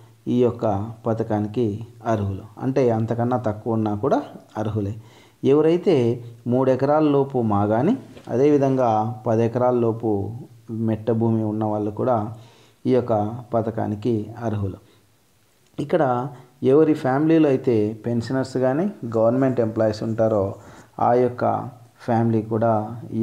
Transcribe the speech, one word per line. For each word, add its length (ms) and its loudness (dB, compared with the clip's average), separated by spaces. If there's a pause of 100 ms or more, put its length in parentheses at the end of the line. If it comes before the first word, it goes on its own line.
(360)
ఈ 100 2
యొక్క 200 -2 (400)
పథకానికి 640 -2 (460)
అర్హులు. 300 -4 (200)
అంటే 200 0 (140)
అంతకన్నా 500 -2
తక్కువ 300 -4
ఉన్నా 160 0 (120)
కూడా 140 0 (420)
అర్హులే. 340 -4 (580)
ఎవరైతే 420 2 (580)
మూడు 220 2
ఎకరాల 300 2 (120)
లోపు 200 0 (160)
మాగాణి, 420 2 (380)
అదేవిధంగా 560 4 (380)
పది 220 2
ఎకరాల 360 2
లోపు 260 0 (800)
మెట్ట 200 -2 (120)
భూమి 320 2
ఉన్న 100 -2 (100)
వాళ్ళు 280 -4
కూడా 160 2 (680)
ఈ 120 2
యొక్క 160 0 (420)
పథకానికి 600 -2 (320)
అర్హులు. 320 -4 (1000)
ఇక్కడ 260 0 (680)
ఎవరి 300 6
ఫ్యామిలీలో 520 2
అయితే 200 0 (320)
పెన్షనర్స్ 580 -2
కానీ 220 0 (300)
గవర్నమెంట్ 500 2
ఎంప్లాయీస్ 400 0
ఉంటారో 400 2 (600)
ఆ 20 4 (140)
యొక్క 200 -2 (600)
ఫ్యామిలీ 340 2 (120)
కూడా 200 2 (460)
ఈ 60 0